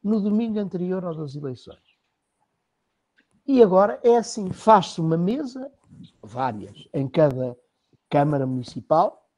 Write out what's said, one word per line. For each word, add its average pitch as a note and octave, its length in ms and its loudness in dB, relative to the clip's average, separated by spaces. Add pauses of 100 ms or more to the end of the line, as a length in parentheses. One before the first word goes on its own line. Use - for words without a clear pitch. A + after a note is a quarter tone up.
no G#3+ 180 0
domingo G#3+ 380 -2
anterior F#3 460 -6
ao E3+ 100 -8
das D3+ 220 -10
eleições? - 560 -14 (1500)
E C4 160 6
agora F#3+ 400 4
é A#3+ 140 6
assim, G#3 340 -4
faz-se - 500 2
uma D#3+ 180 0
mesa, C4 520 -4 (520)
várias, G#2+ 720 -8
em C3+ 140 -4
cada B2+ 480 0 (520)
Câmara C#3+ 380 0
Municipal. C3 920 -2